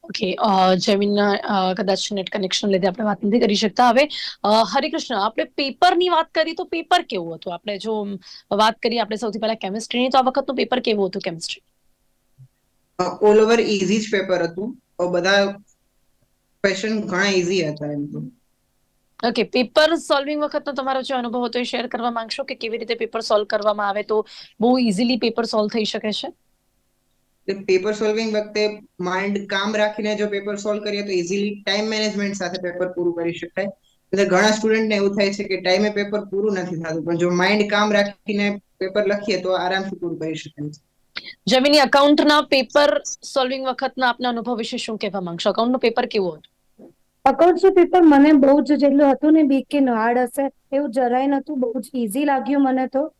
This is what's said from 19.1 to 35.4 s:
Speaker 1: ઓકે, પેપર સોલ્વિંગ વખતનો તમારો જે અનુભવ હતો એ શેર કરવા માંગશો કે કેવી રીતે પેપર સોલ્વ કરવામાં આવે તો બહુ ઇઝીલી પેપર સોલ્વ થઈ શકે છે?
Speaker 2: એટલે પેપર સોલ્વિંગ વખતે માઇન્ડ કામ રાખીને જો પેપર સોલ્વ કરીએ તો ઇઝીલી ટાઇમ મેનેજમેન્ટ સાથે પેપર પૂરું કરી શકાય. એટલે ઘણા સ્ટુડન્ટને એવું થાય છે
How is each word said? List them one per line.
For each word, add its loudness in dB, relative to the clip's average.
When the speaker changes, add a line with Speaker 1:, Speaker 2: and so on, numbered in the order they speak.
Speaker 1:
ઓકે, -2
પેપર 2
સોલ્વિંગ -2
વખતનો -6
તમારો -4
જે -6
અનુભવ -4
હતો -4
એ -2
શેર -6
કરવા -4
માંગશો -8
કે -10
કેવી -6
રીતે -6
પેપર -6
સોલ્વ 2
કરવામાં -2
આવે -2
તો -2
બહુ 4
ઇઝીલી 0
પેપર -2
સોલ્વ 0
થઈ -2
શકે -6
છે? -8
Speaker 2:
એટલે -6
પેપર 0
સોલ્વિંગ -2
વખતે -2
માઇન્ડ -4
કામ -2
રાખીને -2
જો -2
પેપર -6
સોલ્વ -6
કરીએ -6
તો -8
ઇઝીલી -2
ટાઇમ -2
મેનેજમેન્ટ -2
સાથે -6
પેપર -4
પૂરું -2
કરી -4
શકાય. -8
એટલે 2
ઘણા 4
સ્ટુડન્ટને 2
એવું 0
થાય 2
છે -6